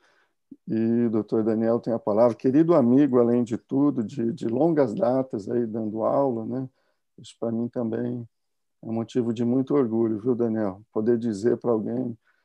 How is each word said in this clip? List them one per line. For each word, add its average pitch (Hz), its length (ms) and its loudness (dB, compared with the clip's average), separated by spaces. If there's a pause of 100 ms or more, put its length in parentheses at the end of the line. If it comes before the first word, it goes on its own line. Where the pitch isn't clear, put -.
(680)
E 113 380 0
o 113 60 0
doutor 110 320 0
Daniel 113 360 2
tem 120 140 -4
a 113 60 -2
palavra. 110 360 2
Querido 160 380 2
amigo, 127 460 4
além 120 240 2
de 113 120 -4
tudo, 135 480 0
de, 117 300 -4
de 117 140 -8
longas 135 480 2
datas 127 520 -2
aí 120 180 -2
dando 110 380 -6
aula, 123 400 0
né? 127 240 -8 (520)
Isso - 200 -20
pra 117 120 -4
mim 117 160 -2
também 120 600 -6 (560)
é - 40 -16
motivo 113 440 -2
de 117 140 -2
muito 131 300 0
orgulho, 113 440 0
viu, 123 140 0
Daniel? 110 480 -2 (100)
Poder 113 280 2
dizer 117 380 0
pra 120 140 -2
alguém, 117 460 -4 (280)